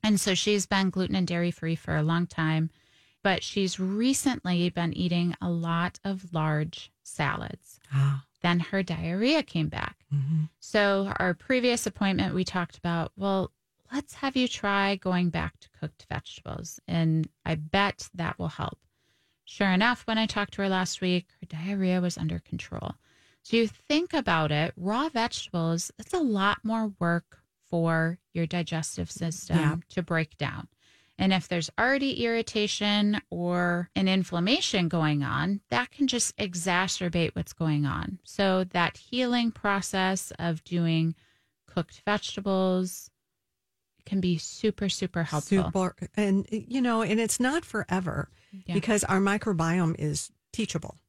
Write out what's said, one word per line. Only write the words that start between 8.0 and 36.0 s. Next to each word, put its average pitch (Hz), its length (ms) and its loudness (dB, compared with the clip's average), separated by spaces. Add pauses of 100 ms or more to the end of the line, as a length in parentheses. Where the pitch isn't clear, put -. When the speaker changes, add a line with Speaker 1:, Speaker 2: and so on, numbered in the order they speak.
Speaker 1:
Then 175 180 4
her 196 220 -2
diarrhea 180 600 0
came 160 260 -2
back. - 280 -6 (180)
Speaker 2:
Mm-hmm. 151 300 2 (140)
Speaker 1:
So 196 600 2
our 185 160 2
previous 240 520 0
appointment, 196 480 0
we 185 100 0
talked - 340 -4
about, 170 360 -2
"Well, 196 380 -2 (400)
let's 285 220 -6
have 269 200 -4
you 254 140 2
try 202 480 0
going 180 320 0
back 165 320 -4
to - 80 -20 (100)
cooked - 300 -12
vegetables, - 800 -10
and 160 400 2 (160)
I 165 120 -2
bet 277 580 0
that 170 240 -6
will 175 100 -4
help." - 300 -8 (680)
Sure - 260 0
enough, 220 360 2
when 226 100 0
I 220 80 2
talked 208 300 -4
to 202 80 -4
her 196 80 0
last 185 320 -2
week, 180 240 0 (160)
her 180 40 -16
diarrhea 185 540 0
was 180 160 -2
under 165 220 -2
control. - 560 -8 (480)
So - 160 2
you 226 80 4
think 302 480 -2
about 165 360 2
it, 151 240 0
raw 226 360 -2
vegetables, 170 880 -2
that's - 160 -10
a 370 40 2
lot 208 460 2
more 220 340 -2
work 170 440 0 (260)
for 165 500 2 (140)
your 170 140 -2
digestive 165 640 -4
system 165 480 -2
Speaker 2:
Yeah. 156 180 2 (140)
Speaker 1:
to 185 120 -4
break 165 360 -2
down. - 300 -6 (500)
And 190 160 4
if 185 140 -2
there's 170 200 -2 (100)
already 262 460 2
irritation 208 960 0 (100)
or 175 640 0
an 190 140 2
inflammation 185 800 2
going 151 340 2
on, 156 460 -2
that 240 220 0
can 285 160 0